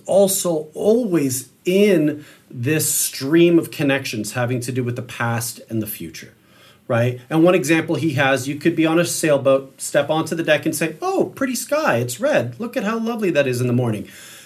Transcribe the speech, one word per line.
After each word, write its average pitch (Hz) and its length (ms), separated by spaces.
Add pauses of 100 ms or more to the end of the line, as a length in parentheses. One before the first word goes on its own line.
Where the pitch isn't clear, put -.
also 180 640
always 175 760 (140)
in 180 640 (240)
this 127 420
stream 170 680
of 151 100
connections 135 640
having 123 300
to 127 100
do 123 120
with 120 120
the 107 80
past 117 680
and 113 140
the - 20
future, - 480 (540)
right? 120 420
And 160 140
one 180 100
example 160 400
he 143 200
has, 135 340
you 147 80
could 165 200
be 160 120
on 160 100
a 170 80
sailboat, 135 760
step 147 300
onto 160 240
the 165 80
deck 151 240
and 156 100
say, 160 240
"Oh, 381 360
pretty 262 180
sky, 262 440
it's 120 220
red. 202 400
Look 233 160
at 196 100
how 226 120
lovely 226 320
that 143 160
is 123 160
in 123 60
the 120 60
morning." 113 340 (380)